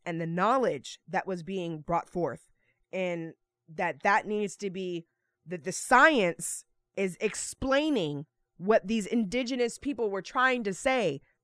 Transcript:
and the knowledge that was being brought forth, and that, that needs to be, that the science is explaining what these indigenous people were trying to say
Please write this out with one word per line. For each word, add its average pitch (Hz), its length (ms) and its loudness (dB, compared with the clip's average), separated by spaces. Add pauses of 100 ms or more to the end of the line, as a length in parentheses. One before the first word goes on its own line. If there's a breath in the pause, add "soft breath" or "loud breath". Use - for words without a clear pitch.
and 165 160 -4
the 160 60 -2
knowledge 180 800 0
that 170 180 -2
was 180 160 -4
being 170 380 -6
brought 170 300 -2
forth, 165 420 -4 (420)
and 175 400 -4 (400)
that, 156 300 -4
that 202 240 4
needs 208 300 -2
to 202 120 -6
be, 180 360 -6 (420)
that 160 160 -10
the 185 80 -6
science 247 960 4 (300)
is 190 240 -2
explaining 220 1080 0 (300)
what 190 300 4
these 220 200 0
indigenous 240 720 0
people 226 320 -2
were 233 100 -2
trying 254 420 2
to 196 120 -2
say 214 460 0 (220)